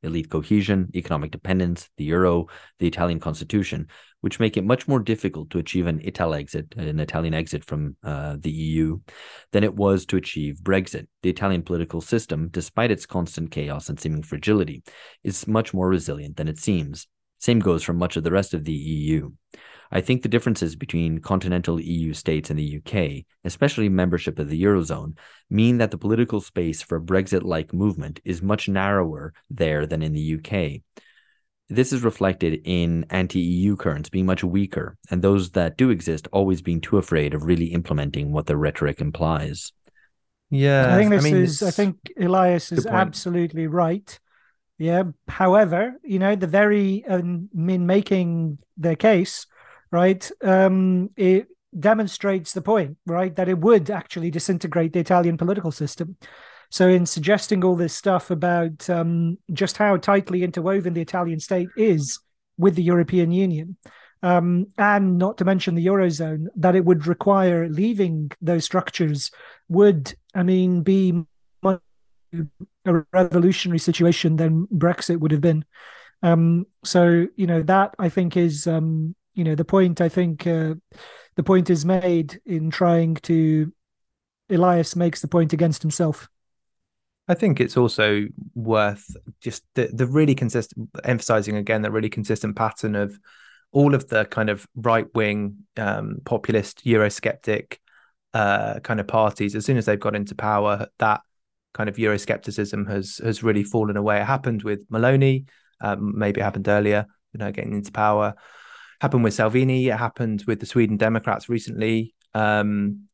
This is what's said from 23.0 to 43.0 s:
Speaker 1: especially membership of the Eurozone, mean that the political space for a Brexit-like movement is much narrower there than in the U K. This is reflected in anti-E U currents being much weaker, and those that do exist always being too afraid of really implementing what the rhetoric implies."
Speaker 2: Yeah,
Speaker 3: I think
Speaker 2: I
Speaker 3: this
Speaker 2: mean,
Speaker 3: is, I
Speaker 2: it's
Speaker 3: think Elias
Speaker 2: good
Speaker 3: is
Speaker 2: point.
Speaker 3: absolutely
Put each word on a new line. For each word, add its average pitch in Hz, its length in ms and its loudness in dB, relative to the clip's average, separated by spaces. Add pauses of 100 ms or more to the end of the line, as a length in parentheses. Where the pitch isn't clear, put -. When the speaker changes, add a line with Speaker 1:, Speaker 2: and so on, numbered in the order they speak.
Speaker 1:
especially 107 460 -2
membership 90 480 0
of 76 100 -4
the 78 120 -2
Eurozone, 80 560 0 (340)
mean 117 280 4
that 113 140 2
the 92 60 -8
political 113 420 0
space 85 420 -4
for - 140 -6
a 80 60 -6
Brexit-like 90 680 -2
movement 85 520 -2
is 87 180 -6
much 104 260 -2
narrower 95 640 -2 (160)
there 78 360 0
than 78 160 -4
in 78 120 -4
the 76 60 -2
U 78 180 -4
K. 78 440 -6 (840)
This 127 240 0
is 127 100 -2
reflected 90 600 0
in 85 460 0
anti-E 92 320 -2
U 90 340 0
currents 76 320 -4
being 95 180 -2
much 92 160 0
weaker, 95 540 -4 (140)
and 90 120 -2
those 98 280 2
that 82 260 -2
do 131 140 4
exist 82 420 -4
always 95 280 2
being 85 200 -2
too - 180 0
afraid 76 340 0
of 76 120 -4
really 85 220 0
implementing 73 680 -4
what 76 140 -2
the 76 100 0
rhetoric 73 440 -2
implies." 76 720 -4 (800)
Speaker 2:
Yeah, 135 420 4
Speaker 3:
I 180 60 6
think 208 140 6
Speaker 2:
I 202 40 6
Speaker 3:
this 175 80 4
Speaker 2:
mean, 151 120 4
Speaker 3:
is, 180 260 2
I 196 60 0
Speaker 2:
it's 170 80 -4
Speaker 3:
think 202 200 0 (220)
Elias 180 520 2
Speaker 2:
good 170 80 -4
Speaker 3:
is - 60 2
Speaker 2:
point. 214 120 -2
Speaker 3:
absolutely 170 680 -2